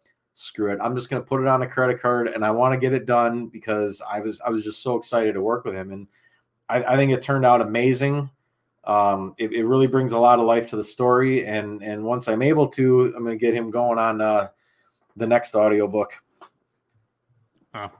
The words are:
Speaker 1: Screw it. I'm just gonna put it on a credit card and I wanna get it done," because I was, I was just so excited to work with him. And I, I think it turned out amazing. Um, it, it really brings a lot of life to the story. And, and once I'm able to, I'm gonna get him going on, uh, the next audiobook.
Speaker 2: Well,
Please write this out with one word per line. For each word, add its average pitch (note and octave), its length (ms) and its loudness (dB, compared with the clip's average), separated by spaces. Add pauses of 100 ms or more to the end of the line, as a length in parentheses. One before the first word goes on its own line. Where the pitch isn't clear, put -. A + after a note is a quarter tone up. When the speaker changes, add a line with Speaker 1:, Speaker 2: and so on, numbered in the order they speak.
(340)
Speaker 1:
Screw - 380 -4
it. G2+ 80 -4
I'm A#2+ 140 -4
just B2 160 -8
gonna B2+ 120 -4
put C3+ 180 -4
it C3 80 0
on C3 140 2
a B2 60 -6
credit B2+ 320 -2
card B2 280 0
and G#2+ 160 -4
I G#2+ 60 2
wanna B2+ 260 2
get B2+ 160 0
it A#2+ 140 -2
done," A#2 420 0
because G#2 600 -4
I G#2 120 -6
was, G#2 200 -8
I A#2+ 100 -4
was A2 140 -4
just G#2+ 180 -10
so B2 140 -2
excited A2+ 380 -2
to F#2+ 80 -4
work A#2 220 -2
with G#2 100 -6
him. F#2+ 160 -10
And G2 160 -14 (640)
I, A#2+ 260 0
I - 20 4
think C#3 160 4
it B2+ 100 -2
turned C3+ 220 0
out B2 160 6
amazing. C3 720 0 (540)
Um, G2+ 540 0
it, A2+ 140 -4
it A#2 120 0
really C3 240 4
brings B2+ 240 0
a A#2 60 0
lot A#2+ 200 8
of A#2 80 2
life A#2 220 2
to - 80 -8
the G#2+ 80 -6
story. B2+ 600 2
And, G#2 380 -6
and G#2+ 220 -8
once B2 240 -4
I'm A2 140 0
able D3 260 4
to, B2+ 480 2
I'm A#2+ 80 -8
gonna A#2 120 -4
get A#2 180 2
him A#2 160 -4
going A#2 280 0
on, A2+ 220 0
uh, G#2+ 280 2 (680)
the A2 100 -4
next A#2+ 300 0
audiobook. G#2 640 0 (1500)
Speaker 2:
Well, G#2 260 -12